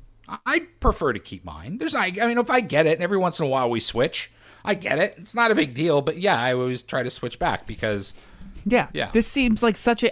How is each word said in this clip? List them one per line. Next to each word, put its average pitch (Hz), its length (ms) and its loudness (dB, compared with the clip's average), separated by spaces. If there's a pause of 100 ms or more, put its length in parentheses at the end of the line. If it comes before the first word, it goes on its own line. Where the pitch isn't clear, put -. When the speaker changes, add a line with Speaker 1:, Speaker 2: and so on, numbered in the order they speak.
(280)
Speaker 1:
I, - 180 -12
I 302 140 2 (200)
prefer 170 340 0
to - 60 -6
keep 90 260 -16
mine. 87 320 -10
There's, 311 180 -4
I, 208 120 0 (140)
I 233 60 2
mean, 233 120 0
if 233 100 0
I 254 100 4
get 160 280 4
it, 156 60 4
and 165 100 -2
every 190 140 0
once 180 220 0
in 165 60 0
a 135 40 0
while 131 200 2
we 120 100 0
switch, - 520 -2 (340)
I 208 80 0
get 175 260 -2
it. 196 180 0
It's - 160 -16
not 233 160 2
a 214 60 4
big 151 180 0
deal, 147 280 2
but 147 160 -2
yeah, 175 240 2
I 127 120 2
always 127 300 -2
try 135 180 -4
to 123 80 -4
switch - 300 -8
back 135 280 -2
because 104 460 -4 (520)
Speaker 2:
Yeah. 208 260 2
Speaker 1:
Yeah. 117 220 -2
Speaker 2:
This 226 120 4
seems 247 380 0
like 233 140 2
such 233 260 0
a, 233 80 4